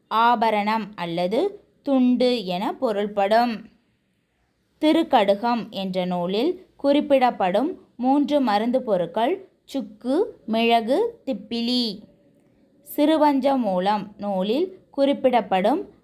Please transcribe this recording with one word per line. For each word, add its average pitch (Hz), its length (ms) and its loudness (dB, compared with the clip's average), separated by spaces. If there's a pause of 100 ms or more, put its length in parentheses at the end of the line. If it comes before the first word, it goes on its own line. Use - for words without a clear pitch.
ஆபரணம் 214 880 0
அல்லது 180 680 -4 (200)
துண்டு 247 640 2
என 185 300 -4
பொருள்படும். 214 1000 0 (1080)
திருக்கடுகம் 240 880 2
என்ற 190 360 -6
நூலில் 190 680 -4
குறிப்பிடப்படும் 269 1040 0 (160)
மூன்று 277 420 0
மருந்து 233 420 0
பொருட்கள் 220 680 -2 (160)
சுக்கு, 277 800 -4
மிளகு, 233 800 0
திப்பிலி. 233 760 -4 (960)
சிறுவஞ்சமூலம் 269 1120 2 (100)
நூலில் 202 640 -4 (120)
குறிப்பிடப்படும் 254 1000 0 (140)